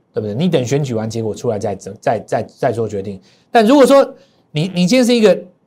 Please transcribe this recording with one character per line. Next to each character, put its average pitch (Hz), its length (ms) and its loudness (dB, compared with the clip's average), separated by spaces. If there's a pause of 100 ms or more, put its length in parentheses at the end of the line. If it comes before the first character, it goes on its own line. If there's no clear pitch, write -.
(140)
对 - 80 -6
不 107 60 -6
对？ 104 80 -8
你 160 120 -2
等 156 160 0
选 147 200 -2
举 127 100 -6
完 110 160 -4
结 113 140 -6
果 104 100 -6
出 120 160 -6
来 107 80 -4
再， 101 180 -6
再， 104 440 -6
再， 120 240 -6
再 - 280 -6
做 110 160 -4
决 101 140 -8
定。 98 180 -12 (320)
但 226 140 4
如 262 100 4
果 277 100 8
说 277 180 6 (480)
你， 165 220 -4
你 180 140 0
今 247 100 2
天 254 60 2
是 240 100 2
一 233 80 2
个 190 160 4 (300)